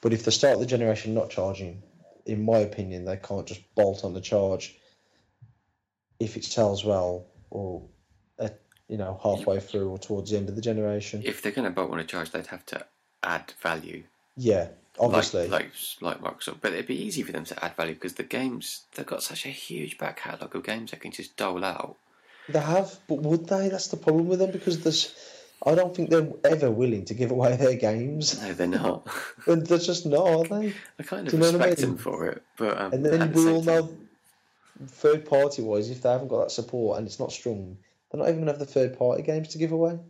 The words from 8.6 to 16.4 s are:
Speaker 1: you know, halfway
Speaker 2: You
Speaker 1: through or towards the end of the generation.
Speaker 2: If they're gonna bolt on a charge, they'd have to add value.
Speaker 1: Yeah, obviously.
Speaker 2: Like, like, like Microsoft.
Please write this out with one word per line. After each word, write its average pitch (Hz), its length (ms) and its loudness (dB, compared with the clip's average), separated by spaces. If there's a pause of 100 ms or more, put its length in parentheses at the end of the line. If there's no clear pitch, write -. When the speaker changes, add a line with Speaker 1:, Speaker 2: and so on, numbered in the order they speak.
Speaker 1:
you 110 100 -8
know, 95 240 -6
halfway 98 340 2
Speaker 2:
You 95 60 -2
Speaker 1:
through 98 280 -4
or 95 100 -8
towards 101 320 -6
the 107 60 0
end 101 120 -2
of 101 60 -6
the 110 60 -6
generation. 107 640 -2
Speaker 2:
If 107 180 -6
they're 104 100 -2
gonna 110 200 -2
bolt 87 200 -4
on 82 80 -4
a 82 60 -6
charge, 82 260 -8
they'd 82 160 -8
have - 200 -16
to - 180 -10 (360)
add 85 400 -4
value. 82 420 -6 (340)
Speaker 1:
Yeah, 104 300 2 (320)
obviously. 90 480 2
Speaker 2:
Like, - 240 -2 (300)
like, - 200 -6
like - 180 -6
Microsoft. - 220 -10